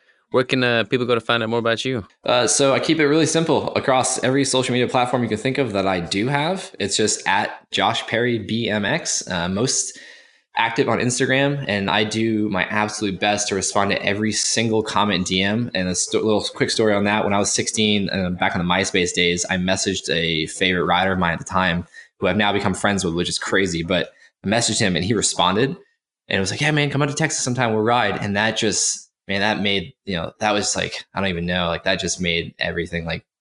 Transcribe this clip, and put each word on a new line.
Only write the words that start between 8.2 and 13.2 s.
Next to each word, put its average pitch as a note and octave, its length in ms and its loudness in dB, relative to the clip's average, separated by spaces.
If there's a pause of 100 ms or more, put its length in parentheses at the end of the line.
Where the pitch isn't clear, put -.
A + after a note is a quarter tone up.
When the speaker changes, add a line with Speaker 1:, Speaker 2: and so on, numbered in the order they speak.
Speaker 2:
B G#2+ 320 -4
M G#2 160 -2
X. - 420 -4
Uh, F2 220 -2
most A2 480 -2 (580)
active A#2 340 0
on A2 100 2
Instagram, C3+ 680 0
and G2 220 -2
I G#2+ 140 2
do G#2+ 460 -2
my F#2+ 160 0
absolute G#2+ 540 -2
best G#2 280 0